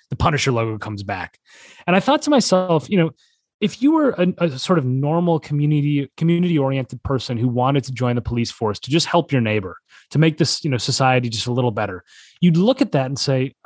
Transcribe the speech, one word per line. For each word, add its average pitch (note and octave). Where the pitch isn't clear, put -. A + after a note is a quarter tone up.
The C3+
Punisher C#3+
logo A2+
comes G#2
back. F#2+
And F3
I G3
thought D4
to D4
myself, F#3
you G#3
know, D#3+
if -
you C#4+
were D#4
a, F3+
a D#3
sort F3
of C3+
normal D3+
community, D3
community-oriented D#3
person B2+
who A#2
wanted B2+
to -
join B2
the A#2+
police A#2+
force G#2+
to -
just C#3
help E3+
your C3+
neighbor, G#2+
to -
make D#3
this, -
you D#3
know, B2+
society B2+
just A2
a B2
little B2
better, G2+
you'd E3+
look A3
at A#3
that C3+
and C3
say, C3+